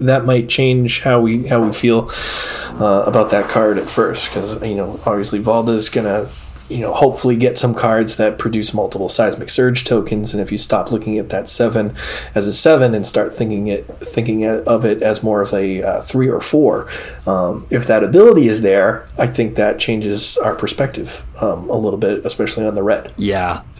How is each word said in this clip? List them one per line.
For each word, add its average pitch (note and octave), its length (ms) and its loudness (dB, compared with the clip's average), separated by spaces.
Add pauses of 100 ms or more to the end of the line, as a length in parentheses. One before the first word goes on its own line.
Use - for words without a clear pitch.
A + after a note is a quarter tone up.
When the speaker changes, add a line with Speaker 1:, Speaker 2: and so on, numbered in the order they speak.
Speaker 1:
that C3 260 2
might B2 220 2
change B2+ 540 2
how B2 180 4
we, A#2 260 2
how B2 180 2
we G#2 80 0
feel, A#2 380 2 (680)
uh, G2+ 280 4
about G#2+ 240 4
that G2+ 180 2
card G#2+ 300 2
at - 80 -4
first, - 440 -2
'cause, G#2 320 -6
you A2 120 -4
know, G2+ 320 -6
obviously G#2 340 -2
Valda's A2+ 480 0
gonna, G#2+ 380 -2 (420)
you B2 100 -6
know, A2+ 140 -4
hopefully C3+ 420 2
get A#2+ 240 2
some A#2+ 160 2
cards A2+ 420 0
that G#2+ 220 0
produce A2 340 -2
multiple G2 360 -4
Seismic - 420 0
Surge B2+ 340 2
tokens, G#2+ 480 -2
and G#2 80 -4
if F#2+ 120 -6
you G#2 60 -4
stop - 340 -2
looking G#2+ 260 -2
at G#2+ 120 -6
that G2 180 -4
seven A2 460 0 (380)
as G2+ 140 0
a G#2 60 -2
seven B2+ 420 4
and G2+ 100 -2
start - 300 -2
thinking G#2+ 320 -4
it, G2+ 200 -4 (140)
thinking A2 440 -2
of A2 400 0
it - 180 2
as G#2+ 200 0
more G#2+ 180 2
of G2 120 0
a, F#2+ 300 -2
uh, F#2+ 180 -2
three C3 280 0
or - 120 0
four, - 460 2 (400)
um, F#2 440 -2
if B2 180 -2
that G#2+ 160 4
ability E3+ 440 8
is A2 140 0
there, G2 420 2 (140)
I A#2 80 2
think A#2+ 300 -2
that G#2 240 0
changes G#2+ 560 -2
our A2 180 0
perspective, - 720 -6 (160)
um, F#2 300 -2
a - 60 -2
little G#2 220 -2
bit, G2+ 260 -2
especially - 420 -4
on G#2 100 -2
the G2 80 -2
red. - 320 0
Speaker 2:
Yeah. F#2 460 -2 (180)